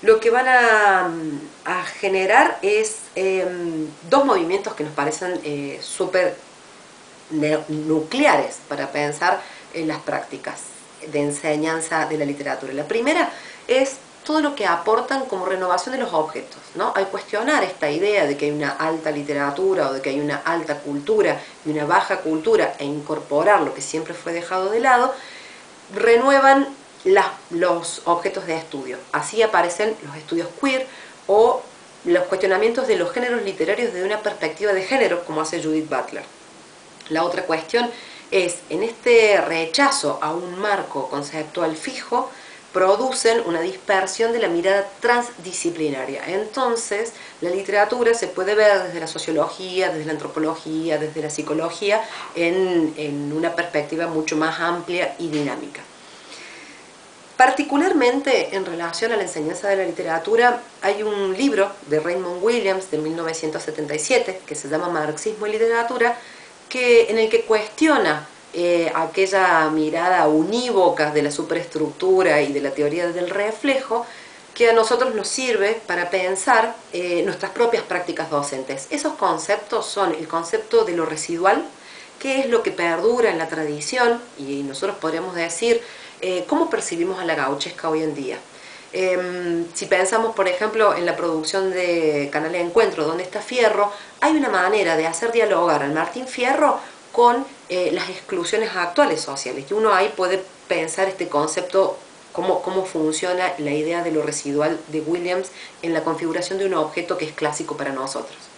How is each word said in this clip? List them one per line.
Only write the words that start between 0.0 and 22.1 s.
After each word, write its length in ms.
lo 200
que 80
van 180
a, 640
a 180
generar 800
es, 380
em, 720
dos 140
movimientos 500
que 120
nos 80
parecen, 500
eh, 400
súper 540
ne-, 360
nucleares 920
para 240
pensar 480
en 160
las 80
prácticas 640
de 140
enseñanza 840
de 120
la 60
literatura. 480
La 160
primera 420
es 300
todo 160
lo 160
que 100
aportan 600
como 200
renovación 480
de 80
los 120
objetos, 480
¿no? 200
Al 140
cuestionar 560
esta 260
idea 340
de 120
que 80
hay 60
una 180
alta 420
literatura 800
o 40
de 80
que 100
hay 100
una 160
alta 400
cultura 640
y 60
una 120
baja 380